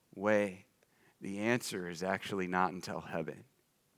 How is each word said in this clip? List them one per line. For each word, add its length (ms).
way, 520
the 180
answer 480
is 160
actually 440
not 260
until 260
heaven. 460